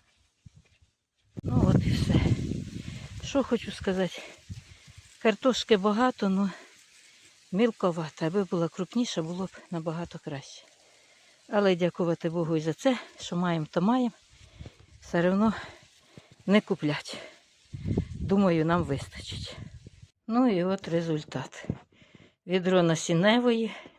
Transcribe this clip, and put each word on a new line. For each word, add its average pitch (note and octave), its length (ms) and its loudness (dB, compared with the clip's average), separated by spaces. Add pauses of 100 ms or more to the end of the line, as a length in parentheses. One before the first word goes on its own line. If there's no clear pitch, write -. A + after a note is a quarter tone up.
(1400)
Ну - 320 4
от - 120 4
і - 40 2
все. - 240 2 (1080)
Що C#4 180 0
хочу G#3+ 300 -4
сказати. F#3 500 -4 (1000)
Картошки A3 540 2
багато, G#3+ 520 2
ну F#3+ 220 2 (1000)
мілковата. F3+ 760 0
Аби F#3+ 180 0
була E3+ 240 0
крупніша, G3 540 -4
було F3 240 -6
б - 40 -10 (200)
набагато E3 480 -6
краще. - 460 -12 (840)
Але G3+ 280 4
дякувати E3+ 540 0
Богу E3 260 0
і D#3 40 0
за D#3 120 -2
це, B3+ 260 0 (220)
що - 160 -8
маємо, E3+ 340 0
то E3+ 100 -2
маємо. A#3+ 320 2 (880)
Все F3 300 0
одно G3+ 220 2 (960)
не G#3 140 6
куплять. - 560 -4 (1040)
Думаю, F#3 440 2
нам E3+ 200 2
вистачить. - 720 -8 (720)
Ну B3 180 4
і F3+ 160 2
от F#3+ 240 -2
результат. D#3 760 -4 (800)
Відро F3+ 360 4
насінневої, G#3+ 880 2 (260)